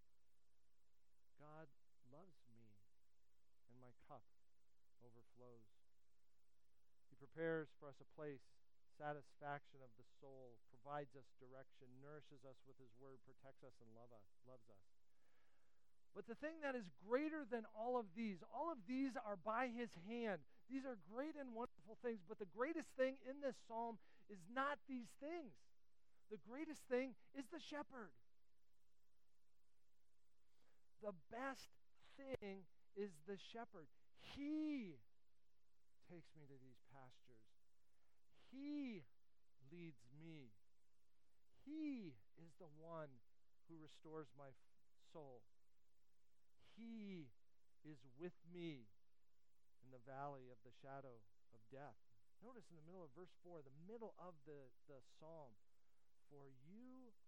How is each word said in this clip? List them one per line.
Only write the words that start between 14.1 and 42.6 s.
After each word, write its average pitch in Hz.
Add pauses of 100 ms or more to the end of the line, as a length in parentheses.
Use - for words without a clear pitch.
us, 104 (240)
loves 123
us. 98 (1300)
But 202
the 233
thing 311
that 269
is 208 (160)
greater 294
than 220
all 240
of 196
these, 214
all 302
of 233
these 262
are 214
by 220
his 233 (160)
hand. 214 (240)
These 262
are 233
great 285
and 262
wonderful 220
things, 226
but 190
the 185
greatest 285
thing 262
in 277
this 262
psalm 226 (320)
is 202
not 269
these 247
things. 294 (720)
The 214
greatest 285
thing 254 (160)
is 269
the 339
shepherd. 262 (3000)
The 208 (180)
best 262 (480)
thing 208 (320)
is 202 (160)
the 202 (160)
shepherd. 220 (320)
He 285 (1040)
takes 175
me 147
to 135
these 127 (160)
pastures. 127 (1120)
He 277 (640)
leads 165
me. 151 (1120)
He 269 (240)
is 165